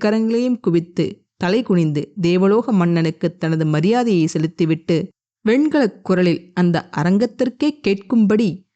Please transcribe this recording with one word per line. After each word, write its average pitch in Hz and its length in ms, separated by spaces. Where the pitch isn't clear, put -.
கரங்களையும் 226 560
குவித்து 170 640
தலை 196 260
குனிந்து 156 580
தேவலோக 196 520
மன்னனுக்கு 170 640
தனது 160 300
மரியாதையை 180 600
செலுத்திவிட்டு 165 840
வெண்கலக் 277 560
குரலில் 180 500
அந்த 175 420
அரங்கத்திற்கே 240 840
கேட்கும்படி 208 960